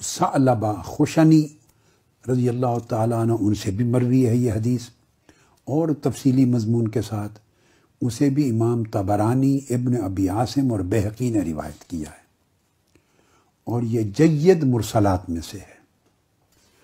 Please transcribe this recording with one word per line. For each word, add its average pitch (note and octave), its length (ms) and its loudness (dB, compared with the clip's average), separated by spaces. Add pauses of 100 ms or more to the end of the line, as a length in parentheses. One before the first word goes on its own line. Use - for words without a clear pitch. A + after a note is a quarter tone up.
सअलबा B2+ 680 0 (140)
खुशनी D#3+ 560 4 (840)
रज़ी B2 240 0
अल्लाह A#2+ 320 -2
ताला A2+ 420 -2
अन्हु, A2+ 140 0
उनसे G#2 340 -2
भी G#2 160 -2
मरवी B2 360 2
है A#2 160 2
ये B2 120 0
हदीस, A2+ 400 -2 (800)
और D#3 280 0
तफसीली C3 500 2
मजमून A#2 420 0
के A2 140 -4
साथ G#2 380 -8 (640)
उसे B2 280 0
भी C#3+ 160 0
इमाम A#2 400 0
तबरानी, A2 680 0 (140)
इब्न B2 300 0
अबी G2 300 -2
आसिम A#2+ 440 0
और G2 120 -2
बैहकी G#2+ 460 -2
ने G#2 120 0
रिवायत D2+ 420 -8
किया D2+ 260 -8
है। - 140 -20 (1400)
और A#2 200 -4
ये A2+ 200 -2
जय्यद D#3 580 4
मुरसलात G#2 640 2
में E2 120 -6
से - 160 -16
है। - 200 -20 (1040)